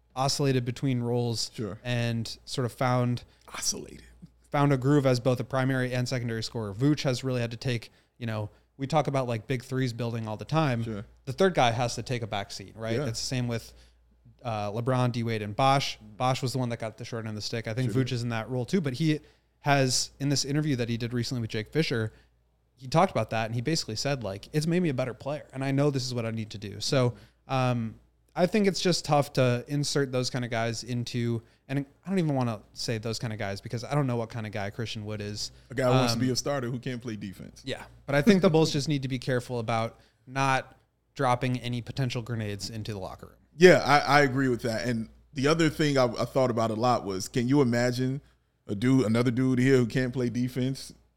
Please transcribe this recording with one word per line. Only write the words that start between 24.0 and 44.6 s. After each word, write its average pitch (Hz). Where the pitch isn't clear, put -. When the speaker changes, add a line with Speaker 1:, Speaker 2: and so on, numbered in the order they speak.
Speaker 1:
like, 98
"It's 156
made 170
me 175
a 139
better 127
player, 143
and 135
I 135
know 143
this 131
is 127
what 120
I 113
need 110
to 107
do." 101
So, 123
um, 123
I 175
think 202
it's 196
just 170
tough 147
to 120
insert 143
those 127
kind 123
of 117
guys 113
into, 117
and 139
I -
don't 190
even 156
wanna 120
say 113
those 110
kind 113
of 107
guys 101
because 117
I 131
don't 147
know 123
what 113
kind 110
of 104
guy 101
Christian 107
Wood 107
is. 104
Speaker 2:
A 123
guy 131
who 123
wants 127
to 113
Speaker 1:
Um, 127
Speaker 2:
be 127
a 117
starter 135
who 127
can't 120
play 117
defense. 101
Speaker 1:
Yeah, -
but 135
I 143
think 190
the 190
Bulls 160
just 143
need 147
to 131
be 131
careful 123
about 113
not 131
dropping 127
any 120
potential 123
grenades 104
into 113
the 104
locker 82
room. -
Speaker 2:
Yeah, 160
I, 139
I -
agree 135
with 120